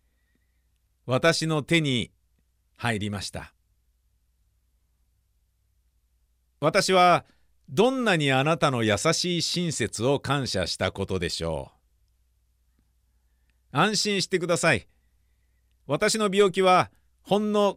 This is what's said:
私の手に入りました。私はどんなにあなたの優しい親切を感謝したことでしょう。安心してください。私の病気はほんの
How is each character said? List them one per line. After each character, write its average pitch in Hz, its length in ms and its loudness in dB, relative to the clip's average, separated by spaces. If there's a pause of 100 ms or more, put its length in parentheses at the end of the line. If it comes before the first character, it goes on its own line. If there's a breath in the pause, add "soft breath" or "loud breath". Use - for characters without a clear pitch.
(1040)
私 147 400 0
の 156 160 -2
手 165 180 0
に 131 320 -2 (640)
入 117 220 -4
り 101 140 -4
ま 98 100 -8
し - 80 -10
た。 - 240 -14 (3000)
私 170 320 2
は 180 320 6 (460)
ど 190 220 2
ん 262 120 -4
な 196 140 2
に 143 140 2
あ 131 120 2
な 160 140 0
た 147 140 0
の 120 100 -2
優 104 160 2
し 170 400 -2
い 156 60 -4
親 175 280 -4
切 - 320 -4
を 135 160 0
感 135 280 -4
謝 92 180 -2
し - 100 -6
た 92 160 -2
こ 98 140 -6
と 95 140 -4
で 82 100 -4
し - 160 -6
ょ 76 260 -6 (2000)
う。 127 60 -8
安 202 180 2
心 202 280 -2
し - 40 -6
て 180 120 -2
く 170 80 -6
だ 170 100 2
さ 160 160 2
い。 - 140 -4 (1000)
私 208 300 0
の 208 120 0
病 196 200 2
気 190 100 -2
は 185 300 4 (320)
ほ 202 160 0
ん 214 120 -2
の 208 260 2